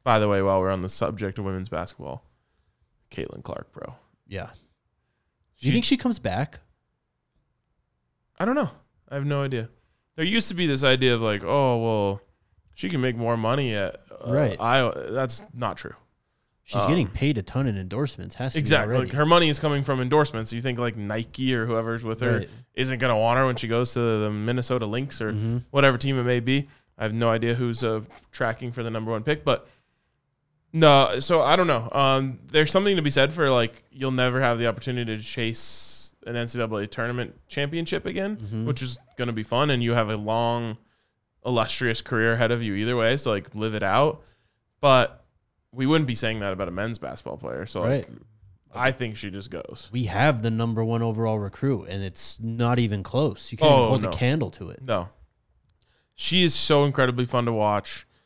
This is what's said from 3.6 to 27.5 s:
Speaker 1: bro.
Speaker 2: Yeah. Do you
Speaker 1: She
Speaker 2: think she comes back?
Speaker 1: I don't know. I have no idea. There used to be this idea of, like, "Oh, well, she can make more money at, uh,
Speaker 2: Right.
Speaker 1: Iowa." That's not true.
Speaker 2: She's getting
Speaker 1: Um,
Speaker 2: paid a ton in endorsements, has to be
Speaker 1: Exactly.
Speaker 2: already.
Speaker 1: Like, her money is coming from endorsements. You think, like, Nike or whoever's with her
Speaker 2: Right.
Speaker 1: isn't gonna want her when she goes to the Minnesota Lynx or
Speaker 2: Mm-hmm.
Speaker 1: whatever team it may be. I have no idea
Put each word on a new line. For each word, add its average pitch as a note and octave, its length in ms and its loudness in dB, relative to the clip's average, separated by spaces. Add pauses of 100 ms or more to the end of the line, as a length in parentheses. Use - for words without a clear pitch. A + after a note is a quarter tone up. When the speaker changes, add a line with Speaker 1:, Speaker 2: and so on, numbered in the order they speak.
Speaker 1:
bro. - 260 -16 (300)
Speaker 2:
Yeah. F#2+ 200 -10 (1120)
Do - 80 -6
you D3 60 4
Speaker 1:
She - 0 -
Speaker 2:
think A#3 120 2
she C4+ 140 2
comes A#3+ 200 -2
back? G#2+ 420 -4 (1800)
Speaker 1:
I F#3 40 0
don't A#3 100 2
know. C4+ 160 0 (380)
I C#3 80 -8
have C#3 100 -2
no C#3+ 160 0
idea. B2+ 260 -2 (460)
There D#3+ 100 -2
used G#3 240 2
to F#3+ 60 -2
be E3+ 140 2
this C#3 160 2
idea C3 280 6
of, A#2 80 2
like, G#2+ 220 0
"Oh, B2 360 2
well, G#2+ 420 0 (520)
she - 160 -8
can E3 120 -2
make B2+ 160 0
more A#2 200 0
money A#2 380 0
at, G2 260 -4 (120)
uh, - 200 -10
Speaker 2:
Right. B2+ 280 2
Speaker 1:
Iowa." A2+ 500 2
That's B2 320 -4 (100)
not A#2+ 240 -6
true. - 180 -12 (760)
Speaker 2:
She's G2+ 140 0
getting D3+ 220 2
Speaker 1:
Um, F#2+ 80 -8
Speaker 2:
paid C#3+ 240 0
a G2+ 40 -4
ton C3 240 -2
in G#2 120 -2
endorsements, F#2+ 560 -6
has C3 180 -6
to - 60 -2
be - 20 0
Speaker 1:
Exactly. C3 340 2
Speaker 2:
already. B2+ 140 2
Speaker 1:
Like, B2 80 -4
her D3 80 4
money E3 240 6
is C#3+ 100 0
coming D3 240 0
from C3 200 0
endorsements. B2+ 500 0
You A#2 80 -6
think, B2 180 -4
like, A#2 200 -2
Nike A2+ 560 -4
or A2+ 100 0
whoever's A2+ 400 -2
with A2+ 160 -4
her A#2+ 200 2
Speaker 2:
Right. - 100 -10 (240)
Speaker 1:
isn't C3 240 -2
gonna B2 200 2
want A#2 200 4
her C3+ 80 4
when B2 100 0
she A#2 120 -6
goes A#2+ 260 0
to B2 60 0
the A2 300 2
Minnesota A#2+ 540 -2
Lynx A#2+ 380 -6
or G#2+ 100 -2
Speaker 2:
Mm-hmm. A2+ 260 -2 (120)
Speaker 1:
whatever C#3 260 6
team C3+ 220 0
it A#2+ 60 0
may B2 160 2
be. C3+ 280 0 (300)
I A2 60 -4
have A2 100 -2
no A#2 160 2
idea A2+ 240 0